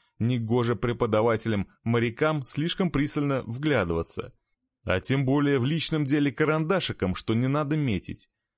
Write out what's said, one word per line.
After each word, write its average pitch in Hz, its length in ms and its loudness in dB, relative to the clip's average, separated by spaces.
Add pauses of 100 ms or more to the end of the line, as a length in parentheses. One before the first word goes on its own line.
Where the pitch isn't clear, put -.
(200)
негоже 120 560 0
преподавателям-морякам 117 1700 0
слишком 170 480 -2
пристально 143 520 0
вглядываться. 107 880 -2 (500)
А 92 160 0
тем 135 260 0
более 143 340 2
в 117 60 2
личном 151 400 0
деле 143 260 2
карандашиком, 156 840 0
что - 180 -2
не 123 140 2
надо 143 280 0
метить. 127 540 -2 (280)